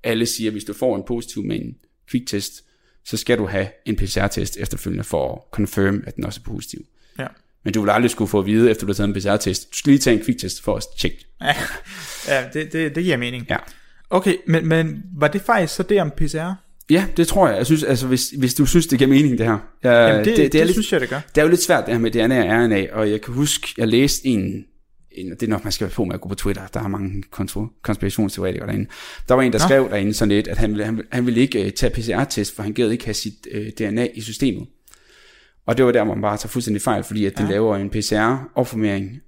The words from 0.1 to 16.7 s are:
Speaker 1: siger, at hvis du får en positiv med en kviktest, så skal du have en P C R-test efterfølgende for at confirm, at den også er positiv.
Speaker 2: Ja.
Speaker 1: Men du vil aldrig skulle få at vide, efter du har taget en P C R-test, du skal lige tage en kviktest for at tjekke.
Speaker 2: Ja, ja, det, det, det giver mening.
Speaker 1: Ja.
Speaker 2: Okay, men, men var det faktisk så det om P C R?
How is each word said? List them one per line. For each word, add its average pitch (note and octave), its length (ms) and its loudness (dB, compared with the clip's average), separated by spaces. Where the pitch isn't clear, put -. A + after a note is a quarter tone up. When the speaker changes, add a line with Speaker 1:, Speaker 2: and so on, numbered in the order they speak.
Speaker 1:
siger, A2 240 -4
at G#2+ 40 -10
hvis G2+ 100 -10
du G#2 80 -10
får A#2+ 240 -2
en G2 100 -6
positiv A#2 380 -6
med A2 120 -4
en A#2 180 -8
kviktest, A#2+ 420 -4
så - 120 -8
skal A#2+ 220 0
du G#2 80 -2
have F#2+ 200 -2
en A2 100 -2
P - 60 -2
C F#2+ 140 -2
R-test G2 400 -2
efterfølgende - 480 -6
for C2+ 280 -2
at - 60 -12
confirm, G2 540 0
at - 100 -14
den - 80 -6
også F#2+ 200 -8
er - 60 -12
positiv. G2 300 -12
Speaker 2:
Ja. C3 80 -8
Speaker 1:
Men G2 100 -2
du A2 60 2
vil G2+ 100 2
aldrig A2+ 200 6
skulle G#2+ 180 -2
få G#2+ 100 2
at F#2+ 80 2
vide, A2+ 240 6
efter G#2+ 160 -2
du G2+ 60 -2
har - 20 0
taget G2+ 140 0
en G2 60 -2
P G2 40 -4
C G2 80 -4
R-test, G2 460 -2
du - 60 -10
skal C#3+ 120 2
lige C#3 100 8
tage A#2+ 180 4
en - 60 -4
kviktest - 380 -4
for - 140 -2
at G#2+ 80 -6
tjekke. - 260 -4
Speaker 2:
Ja, C#3+ 120 0
ja, C3+ 240 0
det, D3+ 200 -6
det, D#3+ 220 -2
det E3+ 100 -2
giver E3 120 0
mening. A#2+ 340 -6
Speaker 1:
Ja. - 60 0
Speaker 2:
Okay, F#3 260 2
men, E3 220 2
men D#3+ 340 0
var D3+ 100 4
det F#3+ 120 -2
faktisk - 340 0
så - 80 -4
det G3 180 2
om D3+ 160 0
P - 60 -2
C D3+ 120 0
R? E3+ 200 -6